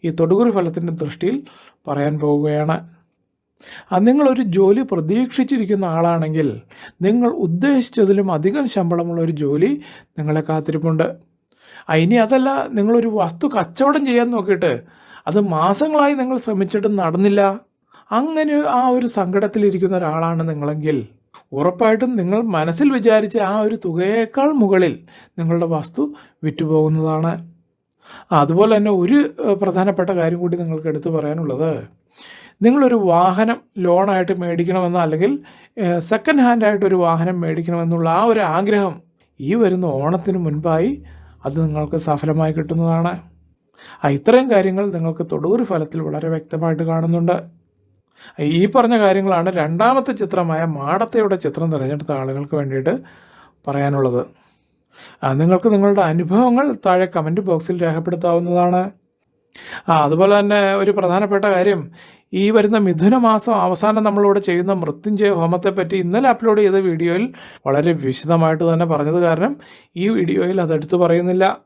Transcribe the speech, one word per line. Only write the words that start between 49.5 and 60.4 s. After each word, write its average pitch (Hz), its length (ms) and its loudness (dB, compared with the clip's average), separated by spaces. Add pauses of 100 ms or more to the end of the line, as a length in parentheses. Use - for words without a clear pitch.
രണ്ടാമത്തെ 214 600 0
ചിത്രമായ 175 520 -2
മാടത്തയുടെ 190 720 -2
ചിത്രം 160 360 -4
തിരഞ്ഞെടുത്ത 147 400 -4
ആളുകൾക്ക് 139 440 -6
വേണ്ടിയിട്ട് 139 420 -2 (720)
പറയാനുള്ളത്. 139 580 -2 (960)
ആ, 135 100 -2
നിങ്ങൾക്ക് 180 400 2
നിങ്ങളുടെ 202 300 2
അനുഭവങ്ങൾ 214 720 2 (100)
താഴെ 185 200 4
കമന്റ് 170 340 -2
ബോക്സിൽ 175 420 -2
രേഖപ്പെടുത്താവുന്നതാണ്. 175 1080 0 (1000)
ആ, 170 40 2 (120)
അതുപോലെ 185 340 4
തന്നെ 202 360 2